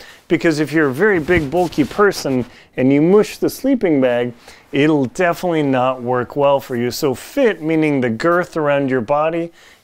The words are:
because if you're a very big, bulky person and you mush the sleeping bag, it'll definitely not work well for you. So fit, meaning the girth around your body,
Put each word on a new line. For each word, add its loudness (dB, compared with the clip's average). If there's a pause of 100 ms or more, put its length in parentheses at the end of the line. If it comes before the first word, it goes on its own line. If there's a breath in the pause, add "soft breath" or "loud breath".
(280 loud breath)
because 0
if -4
you're 2
a -4
very 2
big, 0
bulky 0
person 0 (320 loud breath)
and 2
you 4
mush 2
the -2
sleeping 0
bag, 0 (400 loud breath)
it'll 2
definitely -2
not 0
work -4
well 4
for -8
you. -2
So -2
fit, -2
meaning 0
the 0
girth -2
around 0
your 0
body, -2 (320 soft breath)